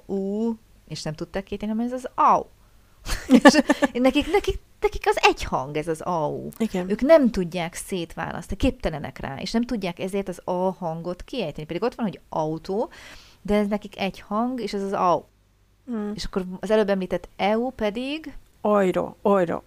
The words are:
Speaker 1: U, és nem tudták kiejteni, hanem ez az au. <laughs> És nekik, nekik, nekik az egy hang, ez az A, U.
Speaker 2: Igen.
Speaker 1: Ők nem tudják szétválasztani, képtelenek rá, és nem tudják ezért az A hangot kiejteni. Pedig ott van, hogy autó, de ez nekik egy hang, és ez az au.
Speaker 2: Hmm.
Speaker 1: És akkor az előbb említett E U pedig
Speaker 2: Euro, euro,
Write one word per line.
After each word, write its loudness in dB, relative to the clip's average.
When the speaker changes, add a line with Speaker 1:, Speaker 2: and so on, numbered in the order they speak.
Speaker 1:
U, -2
és -10
nem -6
tudták -6
kiejteni, -6
hanem -2
ez -4
az -6
au. 4
<laughs> 2
És 10
nekik, 2
nekik, 2
nekik 0
az 2
egy 2
hang, -4
ez -2
az -2
A, 0
U. -6
Speaker 2:
Igen. -2
Speaker 1:
Ők 0
nem 8
tudják -4
szétválasztani, -6
képtelenek -2
rá, -8
és -8
nem 0
tudják -4
ezért -4
az -8
A -4
hangot -8
kiejteni. -8
Pedig -6
ott -2
van, -4
hogy -6
autó, -4
de 0
ez 2
nekik -6
egy -6
hang, -4
és -6
ez -2
az -4
au. 2
Speaker 2:
Hmm. -6
Speaker 1:
És -8
akkor -4
az -4
előbb 4
említett -2
E 0
U -2
pedig -6
Speaker 2:
Euro, 2
euro, 2